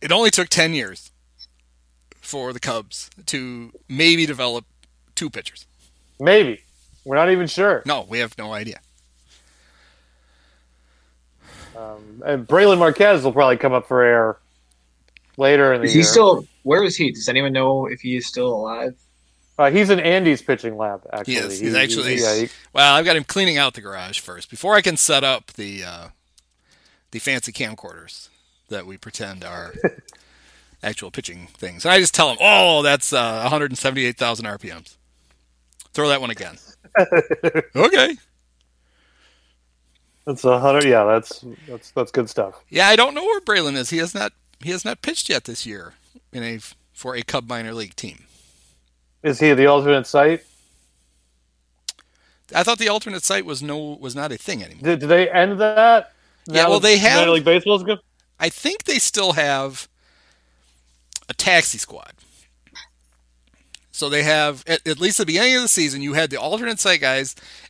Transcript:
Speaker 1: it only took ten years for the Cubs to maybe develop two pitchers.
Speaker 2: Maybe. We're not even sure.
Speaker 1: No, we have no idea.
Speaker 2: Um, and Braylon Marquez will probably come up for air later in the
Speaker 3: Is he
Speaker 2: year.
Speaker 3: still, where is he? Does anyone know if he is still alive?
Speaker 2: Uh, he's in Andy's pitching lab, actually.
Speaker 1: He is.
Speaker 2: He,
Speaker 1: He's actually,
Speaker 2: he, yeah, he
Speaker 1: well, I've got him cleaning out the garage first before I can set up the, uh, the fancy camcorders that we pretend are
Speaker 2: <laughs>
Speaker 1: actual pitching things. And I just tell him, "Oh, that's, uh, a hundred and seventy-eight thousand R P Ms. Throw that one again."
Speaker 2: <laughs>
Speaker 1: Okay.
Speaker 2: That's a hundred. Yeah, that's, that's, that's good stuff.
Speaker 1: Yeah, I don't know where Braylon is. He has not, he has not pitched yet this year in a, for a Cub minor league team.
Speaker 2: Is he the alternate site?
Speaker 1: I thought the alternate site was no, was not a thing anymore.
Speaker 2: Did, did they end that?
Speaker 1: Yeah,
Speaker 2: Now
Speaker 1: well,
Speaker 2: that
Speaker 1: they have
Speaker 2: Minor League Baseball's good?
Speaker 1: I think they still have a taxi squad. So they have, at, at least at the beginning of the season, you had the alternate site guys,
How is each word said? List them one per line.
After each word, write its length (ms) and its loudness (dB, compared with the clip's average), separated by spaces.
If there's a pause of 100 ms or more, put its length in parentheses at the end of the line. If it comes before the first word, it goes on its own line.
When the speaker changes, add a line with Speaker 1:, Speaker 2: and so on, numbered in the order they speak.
Speaker 1:
it 100 -4
only 200 2
took 180 0
ten 240 0
years 380 -10 (1120)
for 320 -8
the 60 -16
Cubs 500 -8 (180)
to 440 -8 (180)
maybe 360 2
develop 400 -6 (500)
two 140 -8
pitchers. 360 -16 (540)
Speaker 2:
Maybe. 420 4 (420)
We're 120 -4
not 160 2
even 160 0
sure. 380 0
Speaker 1:
No, 220 -4
we 120 -6
have 180 -6
no 160 -12
idea. 260 -12 (3000)
Speaker 2:
Um, 500 -18
and 220 -2
Braylon 320 6
Marquez 440 4
will 100 0
probably 240 4
come 160 0
up 140 -2
for 160 2
air 340 4 (1000)
later 360 4
in 80 0
the 60 0
Speaker 3:
Is 60 0
he 60 6
Speaker 2:
year. 80 6
Speaker 3:
still, 380 6 (180)
where 200 2
is 120 -2
he? 160 -2
Does 180 -6
anyone 240 0
know 340 0
if 140 -12
he 160 -6
is 100 -10
still 260 -4
alive? 420 -8 (600)
Speaker 2:
Uh, 140 4
he's 180 2
in 100 2
Andy's 420 2
pitching 360 -4
lab, 240 -8 (120)
actually. 200 -8
Speaker 1:
He 60 -2
is. 200 -6
Speaker 2:
He, 80 -6
Speaker 1:
He's 80 -2
actually, 400 0
Speaker 2:
he, 60 -2
yeah, 140 0
he 140 -4 (240)
Speaker 1:
well, 220 4
I've 100 2
got 100 2
him 80 -2
cleaning 340 -2
out 160 0
the 80 -20
garage 380 -12
first 300 -16
before 260 0
I 60 6
can 160 -2
set 260 2
up 300 -4
the, 300 -14
uh, 240 -16 (1040)
the 80 -12
fancy 320 -4
camcorders 800 -14 (400)
that 160 -10
we 120 -18
pretend 460 -14
are 300 -16 (540)
Speaker 2:
<laughs> 560 -20
Speaker 1:
actual 280 -10
pitching 360 -14 (100)
things. 280 -12
And 80 0
I 60 6
just 160 0
tell 140 2
him, 120 -4
"Oh, 400 4
that's, 320 0
uh, 320 -2
a 40 -2
hundred 220 -2
and 60 -10
seventy-eight 400 -4
thousand 280 -4
R 120 -10
P 120 -18
Ms. 280 -20 (960)
Throw 160 0
that 120 0
one 100 -6
again." 260 -14 (400)
Speaker 2:
<laughs> 100 4 (680)
Speaker 1:
Okay. 420 2 (2000)
Speaker 2:
That's 180 -6
a 160 4
hundred. 260 4
Yeah, 200 6
that's, 380 0 (240)
that's, 240 -18
that's 200 -4
good 180 -2
stuff. 400 -6
Speaker 1:
Yeah, 200 2
I 60 6
don't 200 2
know 80 -8
where 180 -2
Braylon 340 -2
is. 140 -6
He 80 -6
has 160 -4
not, 200 -8 (260)
he 120 -10
has 140 -8
not 160 -10
pitched 280 -6
yet 160 -2
this 200 -12
year 280 -16 (380)
in 120 -10
a, 160 -10 (340)
for 220 -12
a 80 -8
Cub 260 -8
minor 240 -10
league 220 -12
team. 300 -16 (960)
Speaker 2:
Is 160 -2
he 140 6
the 140 6
alternate 380 4
site? 380 2 (2000)
Speaker 1:
I 100 2
thought 140 -2
the 120 -2
alternate 340 -6
site 220 -4
was 180 -10
no, 360 -10
was 160 -12
not 160 -8
a 60 -10
thing 260 -10
anymore. 200 -18
Speaker 2:
Did, 160 0
did 80 -6
they 220 4
end 300 2
that? 520 4 (340)
Speaker 1:
Yeah, 180 2
Speaker 2:
Now 80 4
Speaker 1:
well, 80 2
Speaker 2:
that 80 2
Speaker 1:
they 100 6
have 240 4
Speaker 2:
Minor 100 4
League 140 2
Baseball's 380 2
good? 160 -4 (400)
Speaker 1:
I 100 -2
think 340 -6
they 160 -2
still 340 -2
have 540 -4 (1400)
a 40 -12
taxi 460 2
squad. 320 -14 (1800)
So 160 -6
they 140 0
have, 440 0
at, 200 -4
at 120 -4
least 200 0
at 80 0
the 60 -2
beginning 240 2
of 60 0
the 40 -4
season, 340 0
you 120 -6
had 160 0
the 100 -8
alternate 400 -6
site 220 2
guys, 340 -2 (340)